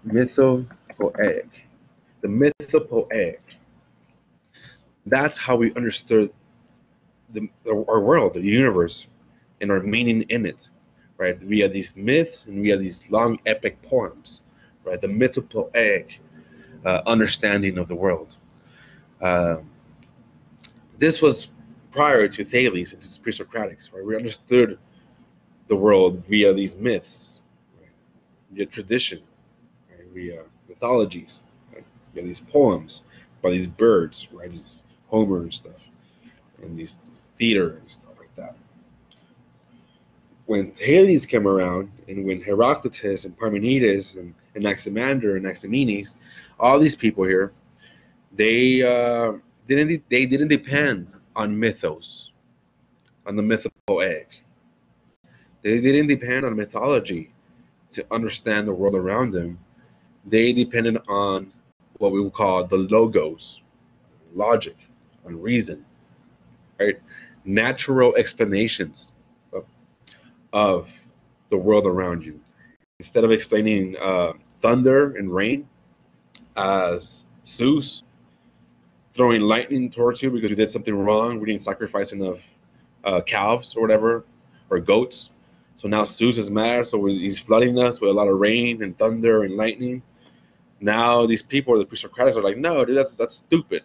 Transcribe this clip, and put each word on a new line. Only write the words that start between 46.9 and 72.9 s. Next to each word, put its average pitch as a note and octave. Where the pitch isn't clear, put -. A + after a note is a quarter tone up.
people G#2
here, F#2
they, B2
uh, A#2+
didn't, D3+
they B2+
didn't C#3
depend C#3
on G#2
mythos, -
on G2+
the G#2
mythopoeic. F#2+
They A2+
didn't C#3+
depend B2
on A#2
mythology G#2+
to -
understand A2
the G2
world G2
around G2+
them. F2
They A2+
depended A#2
on G2
what G2
we G2
would G2
call F#2
the F#2
logos, F#2+
logic, G#2
on E2+
reason, G2+
right? G2+
Natural B2
explanations G#2
of, F#2
of G2
the G#2
world G2+
around F2+
you. -